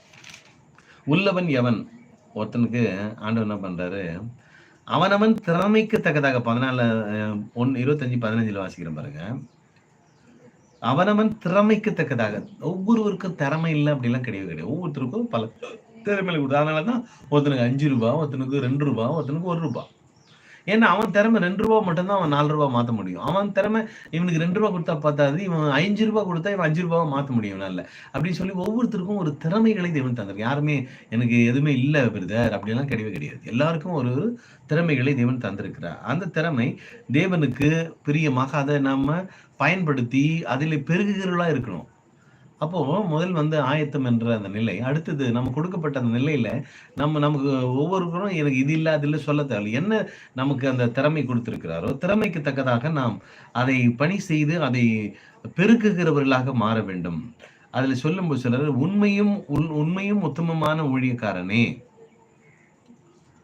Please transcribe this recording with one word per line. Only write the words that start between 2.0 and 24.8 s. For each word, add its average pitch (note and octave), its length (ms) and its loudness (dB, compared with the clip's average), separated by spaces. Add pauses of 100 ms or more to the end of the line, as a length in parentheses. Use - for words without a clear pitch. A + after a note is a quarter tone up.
ஒருத்தனுக்கு A2 800 -2
ஆண்டவர் G#2+ 420 -2
என்ன F#2+ 100 -8
பண்றாரு? F2+ 540 -6 (640)
அவனவன் G3+ 500 2
திறமைக்கு G#3+ 640 2
தக்கதாக, C#3 380 2
பதினாலு, A#2+ 480 0
அஹ், G#2+ 680 -2
ஒன்னு, B2 240 0
இருபத்தஞ்சு, B2+ 400 0
பதினஞ்சுல G#2+ 500 -2
வாசிக்கிறேன் D#2+ 260 -10
பாருங்க. D#2 440 -10 (1400)
அவனவன் G#3 580 2
திறமைக்கு G#3 540 2
தக்கதாக, A#2 560 -2 (120)
ஒவ்வொருவருக்கும் F#3+ 760 -2
திறமை D#3 420 0
இல்லை D3 160 4
அப்படிலாம் B2+ 320 0
கிடையவே G2 220 -6
கிடையாது. E2 220 -8
ஒவ்வொருத்தருக்கும் E3 640 -4
பல A3 180 -2 (560)
திறமைகளை F#3 360 0
கொடுத்து, C#3+ 240 2
அதனாலதான் E3 400 0 (260)
ஒருத்தனுக்கு C#3+ 320 4
அஞ்சு C#3 260 2
ரூபா, B2+ 300 2
ஒருத்தனுக்கு C3+ 400 -4
ரெண்டு C#3 260 0
ரூபா, B2+ 340 0
ஒருத்தனுக்கு D3 240 -4
ஒரு F3 180 -2
ரூபா. C#3+ 260 -4 (800)
ஏன்னா G#3 120 4
அவன் G#3 320 4
திறமை G#3 300 6
ரெண்டு F#3 220 0
ரூபா A3 180 4
மட்டும்தான் F#3 360 0
அவன் F3 120 2
நாலு D3 200 2
ரூபா C#3+ 320 2
மாத்த A#2+ 120 0
முடியும். F#2 300 -6
அவன் G3 300 0
திறமை G#3 300 0 (280)
இவனுக்கு E3 300 0
ரெண்டு F3+ 200 0
ரூபா G3+ 160 0
கொடுத்தா D#3+ 240 -2